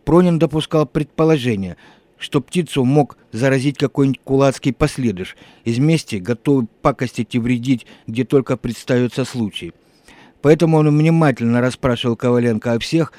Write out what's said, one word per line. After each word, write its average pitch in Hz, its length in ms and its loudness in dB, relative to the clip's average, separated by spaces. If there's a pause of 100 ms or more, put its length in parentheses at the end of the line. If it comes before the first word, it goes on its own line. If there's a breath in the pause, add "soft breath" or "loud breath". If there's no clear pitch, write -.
Пронин 170 340 4
допускал 151 480 0
предположение, 127 880 -2 (400 soft breath)
что - 240 -4
птицу 151 440 -4
мог 139 320 2 (160)
заразить 131 440 0
какой-нибудь 139 480 0
кулацкий 135 480 0
последыш, 113 640 -4 (280 soft breath)
из 117 140 -2
мести 151 380 0
готовый 117 520 -2 (120)
пакостить 127 540 -4
и 123 40 2
вредить, 120 480 -2 (200 soft breath)
где 117 180 -4
только 123 320 0
представится 123 680 -2
случай. 101 480 -8 (680 soft breath)
Поэтому 160 380 4
он 151 180 4
внимательно 147 640 2
расспрашивал 123 560 -2
Коваленко 120 560 0
о 117 60 0
всех, 156 400 -2